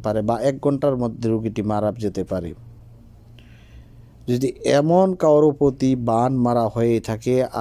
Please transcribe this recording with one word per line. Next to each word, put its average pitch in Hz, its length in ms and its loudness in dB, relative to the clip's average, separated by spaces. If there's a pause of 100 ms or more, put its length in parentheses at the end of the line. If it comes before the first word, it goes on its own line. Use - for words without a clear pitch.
পারে 107 180 -2
বা 110 120 0 (140)
এক 135 160 0
ঘন্টার 143 380 0
মধ্যে 117 260 -4
রোগীটি 110 420 -2
মারা 104 180 0 (160)
যেতে 95 280 -4
পারে। 85 180 -4 (1800)
যদি 127 180 0 (320)
এমন 175 280 4 (140)
কারো 151 360 6
প্রতি 131 320 0 (180)
বান 117 220 2 (140)
মারা 120 200 2 (100)
হয়ে 117 220 2 (120)
থাকে 117 260 -2 (260)